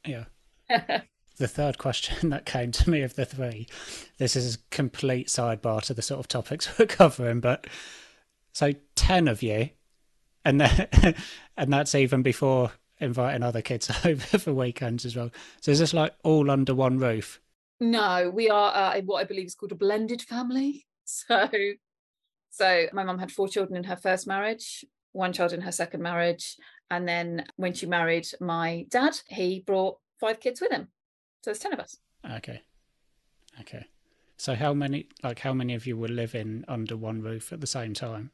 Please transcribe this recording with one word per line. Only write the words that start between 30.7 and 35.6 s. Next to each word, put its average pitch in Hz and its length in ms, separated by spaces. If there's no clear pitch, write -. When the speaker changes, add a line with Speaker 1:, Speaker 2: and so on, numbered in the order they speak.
Speaker 2:
him. - 160
So 214 80
there's 214 80
ten 392 120
of 285 80
us. - 180
Speaker 1:
Okay. 113 320
Okay. - 240
So - 180
how 147 180
many, 143 340
like, 123 160
how 135 140
many 123 220